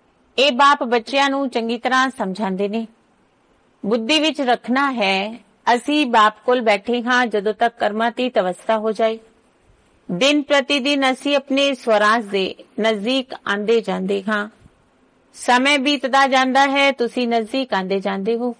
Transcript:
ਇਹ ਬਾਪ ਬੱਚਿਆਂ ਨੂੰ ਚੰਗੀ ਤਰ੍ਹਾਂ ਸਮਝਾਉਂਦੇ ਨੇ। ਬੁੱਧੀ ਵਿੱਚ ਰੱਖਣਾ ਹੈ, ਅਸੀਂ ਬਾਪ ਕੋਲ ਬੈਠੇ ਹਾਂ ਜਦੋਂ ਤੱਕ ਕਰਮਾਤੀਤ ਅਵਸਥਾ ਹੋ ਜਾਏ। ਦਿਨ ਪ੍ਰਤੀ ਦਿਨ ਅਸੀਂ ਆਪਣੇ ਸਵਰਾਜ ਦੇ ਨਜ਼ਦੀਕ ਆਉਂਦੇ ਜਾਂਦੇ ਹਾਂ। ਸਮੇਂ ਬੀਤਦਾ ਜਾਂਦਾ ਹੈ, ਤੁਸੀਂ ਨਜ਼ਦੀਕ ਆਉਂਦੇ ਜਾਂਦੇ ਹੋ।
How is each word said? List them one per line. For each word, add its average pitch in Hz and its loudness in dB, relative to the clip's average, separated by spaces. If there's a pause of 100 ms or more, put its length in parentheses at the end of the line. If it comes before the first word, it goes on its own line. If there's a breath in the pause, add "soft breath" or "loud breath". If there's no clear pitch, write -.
(380)
ਇਹ 277 4
ਬਾਪ 285 4
ਬੱਚਿਆਂ 247 0
ਨੂੰ 277 -2
ਚੰਗੀ 233 -4
ਤਰ੍ਹਾਂ 254 0
ਸਮਝਾਉਂਦੇ 190 -4
ਨੇ। 220 -6 (1000)
ਬੁੱਧੀ 233 0
ਵਿੱਚ 302 0
ਰੱਖਣਾ 262 0
ਹੈ, 202 -2 (400)
ਅਸੀਂ 294 0
ਬਾਪ 214 4 (100)
ਕੋਲ 254 2
ਬੈਠੇ 220 0
ਹਾਂ 247 0
ਜਦੋਂ 208 -2
ਤੱਕ 233 -2
ਕਰਮਾਤੀਤ 233 -2
ਅਵਸਥਾ 185 -2
ਹੋ 220 -2
ਜਾਏ। 226 -2 (920)
ਦਿਨ 277 2
ਪ੍ਰਤੀ 277 0
ਦਿਨ 269 0
ਅਸੀਂ 285 -2
ਆਪਣੇ 277 0
ਸਵਰਾਜ 220 2
ਦੇ 196 -4 (260)
ਨਜ਼ਦੀਕ 226 -2
ਆਉਂਦੇ 208 -2
ਜਾਂਦੇ 190 -4
ਹਾਂ। 208 -4 (880)
ਸਮੇਂ 262 2
ਬੀਤਦਾ 269 2
ਜਾਂਦਾ 262 2
ਹੈ, 277 2
ਤੁਸੀਂ 240 -2
ਨਜ਼ਦੀਕ 233 -2
ਆਉਂਦੇ 190 -2
ਜਾਂਦੇ 196 -2
ਹੋ। 240 -4